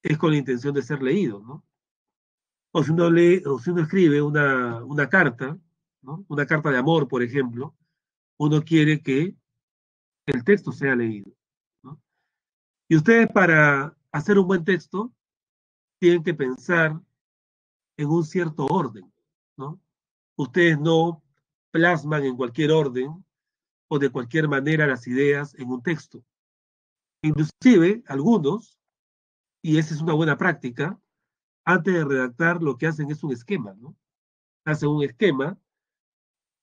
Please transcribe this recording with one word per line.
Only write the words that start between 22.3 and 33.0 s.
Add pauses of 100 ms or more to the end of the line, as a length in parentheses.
cualquier
orden (640)
o
de
cualquier
manera
las
ideas
en
un
texto. (960)
Inclusive,
algunos, (840)
y
esa
es
una
buena
práctica, (640)
antes
de
redactar
lo
que
hacen